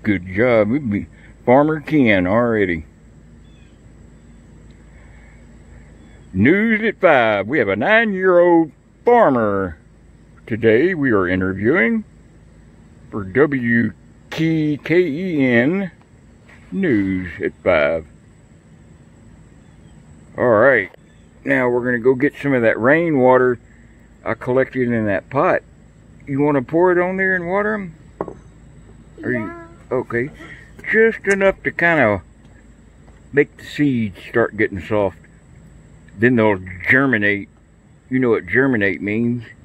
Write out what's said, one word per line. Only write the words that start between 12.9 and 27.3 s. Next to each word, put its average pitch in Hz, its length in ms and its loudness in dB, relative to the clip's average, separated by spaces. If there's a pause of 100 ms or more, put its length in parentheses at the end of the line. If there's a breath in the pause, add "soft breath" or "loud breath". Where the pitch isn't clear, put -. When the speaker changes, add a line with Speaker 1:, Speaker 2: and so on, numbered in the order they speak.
Speaker 1:
for 107 140 -8
W 117 680 0 (380)
T 156 540 -2
K 170 160 2
E 160 440 -2
N 143 460 0 (800)
News 95 580 -2 (140)
at 82 100 -4 (120)
five. 80 420 0 (2250)
All 123 100 0
right, 110 420 4 (540)
now 131 240 0
we're 123 160 0
gonna 123 140 -2
go 127 160 2
get 135 260 -2
some 143 140 -2
of 123 80 2
that 110 180 2
rainwater 127 800 2 (680 soft breath)
I 107 100 -6
collected 127 560 -2
in 110 160 -2
that 98 240 -4
pot. 151 320 0 (640)
You 139 160 -4
wanna 143 200 0
pour 170 300 0
it 175 60 2
on 180 180 -2
there 190 180 -2